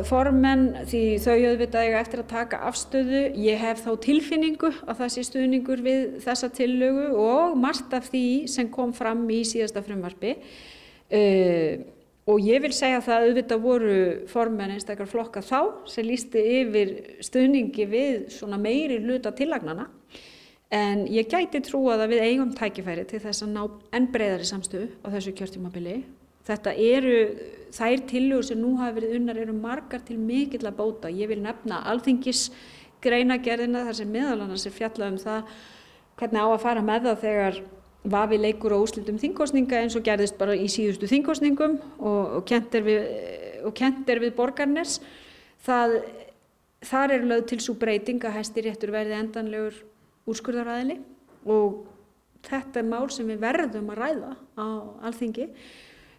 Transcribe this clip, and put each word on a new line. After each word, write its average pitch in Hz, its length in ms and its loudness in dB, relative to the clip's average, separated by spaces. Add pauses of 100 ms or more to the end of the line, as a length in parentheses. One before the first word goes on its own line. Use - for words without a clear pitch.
formenn 262 800 4
því 233 120 0 (200)
þau 240 140 4
auðvitað 240 500 4
eiga 226 160 2
eftir 233 220 -4
að 233 80 -12
taka 233 300 -4 (100)
afstöðu. 262 480 0 (260)
Ég 214 160 4
hef 226 240 -2
þá 233 60 -2 (160)
tilfinningu 311 640 2 (160)
að 226 160 -4
það 240 100 -2
sé 247 160 -6
stuðningur 262 560 0
við 262 220 2 (180)
þessa 247 240 -2
tillögu 254 600 2 (100)
og 277 400 4
margt 277 320 0
af 247 160 -4
því 254 140 0 (260)
sem 233 240 -2
kom 240 240 -2
fram 233 320 -2
í 226 220 2
síðasta 214 340 -2
frumvarpi. 196 480 -6 (800)
Eh, 180 720 4 (420)
og 214 160 6
ég 240 240 4
vil 277 80 0
segja 262 320 2
það 233 240 4
auðvitað 233 380 2
voru 226 340 4 (320)
formenn 220 400 0
einstakar 202 400 -8
flokka 226 320 -4
þá 311 480 0
sem 226 160 -2
lýsti 226 380 0 (160)
yfir 208 320 2 (260)
stuðningi 254 720 2
við 254 240 2 (220)
svona 202 180 -6
meiri 247 480 0
hluta 240 320 -2
tillagnanna. 254 540 -4 (840)
En 208 320 2
ég 220 240 0
gæti 339 400 0
trúað 233 380 2
að 233 100 2
við 226 140 4
eigum 262 260 2
tækifæri 185 560 -4
til 214 80 -6
þess 208 240 -6
að 214 140 -4
ná 208 40 -4 (300)
enn 247 220 4
breiðari 190 340 0
samstöðu 196 400 -6 (160)
á 202 80 -8
þessu 196 240 -6
kjörtímabili. 185 640 -8 (420)
Þetta 208 320 -4
eru, 247 440 4 (520)
þær 240 300 0 (100)
tillögur 262 360 2
sem 220 120 -4
nú 240 220 2
hafa 233 160 -4
verið 226 220 -2
unnar 240 200 -2
eru 220 160 -4
margar 240 480 -6
til 233 160 -10
mikilla 233 560 -2
bóta. 214 360 -4
Ég 202 200 -4
vil 214 120 -2
nefna 214 500 -6
alþingisgreinargerðina 247 1900 0
þar 226 140 -6
sem 208 100 -6
meðal 233 300 0
annars 190 260 -6
er 196 80 -10
fjallað 220 380 -4
um 190 100 -4
það 220 300 -6 (680)
hvernig 220 240 0
á 220 60 4
að 226 160 2
fara 233 180 2
með 220 240 2
það 214 160 0
þegar 202 380 0 (520)
vafi 214 300 4
leikur 214 320 0
á 202 80 4
úrslitum 220 400 -4
þingkosninga 277 600 2
eins 226 100 -2
og 226 140 -2
gerðist 202 320 2
bara 202 180 2
í 196 80 -2
síðustu 202 460 -2
þingkosningum 294 680 2 (240)
og, 202 380 0
og - 100 -2
kennt 233 240 0
er 220 140 2
við, 214 180 2 (560)
og 214 160 -4
kennt 262 320 0
er 240 140 2
við 233 100 -2
Borgarnes. 285 640 -2 (640)
Það, 240 320 2 (880)
þar 269 320 2
er 240 160 2
lögð 233 220 2
til 233 100 -2
sú 226 160 -4
breyting 226 480 0
að 214 140 -6
Hæstiréttur 214 500 -4
verði 214 300 -2
endanlegur 214 580 -6 (480)
úrskurðaraðili 240 720 -4 (480)
og 208 400 2 (640)
þetta 262 320 -4
er 226 80 0
mál 240 240 -2
sem 220 160 -6
við 214 160 -6
verðum 214 480 -2
að 220 80 -6
ræða 269 320 -4 (240)
á 214 80 -4 (400)
Alþingi. 233 400 -6 (720)